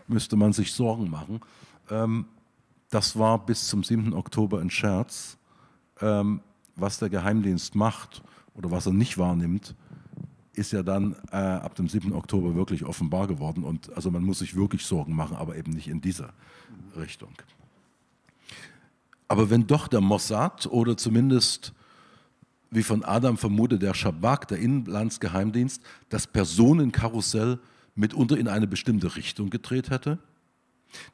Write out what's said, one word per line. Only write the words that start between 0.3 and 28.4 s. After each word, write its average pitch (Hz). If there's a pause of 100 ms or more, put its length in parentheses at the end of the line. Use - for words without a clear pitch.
man 104
sich 98
Sorgen 113
machen." 80 (480)
Ähm, 113 (640)
das -
war 110
bis -
zum 101
siebten 110
Oktober 95
ein 87
Scherz. - (640)
Ähm, 104 (340)
was 98
der 107
Geheimdienst 98
macht - (300)
oder 90
was 90
er 92
nicht 110
wahrnimmt, 87 (800)
ist 101
ja 98
dann, 98 (160)
äh, -
ab 95
dem 90
siebten 98
Oktober 87
wirklich 90
offenbar 85
geworden. 80
Und 78
also 87
man 87
muss 95
sich 87
wirklich 98
Sorgen 80
machen, 80
aber 82
eben 80
nicht 80
in 78
dieser 90 (600)
Richtung. - (1900)
Aber 104
wenn 117
doch 151
der 113
Mossad 104
oder 117
zumindest, 120 (1000)
wie 110
von 107
Adam 117
vermutet, 110
der 95
Shabak, 101
der 95
Inlandsgeheimdienst, 110 (280)
das -
Personenkarussell 113 (360)
mitunter 113
in 113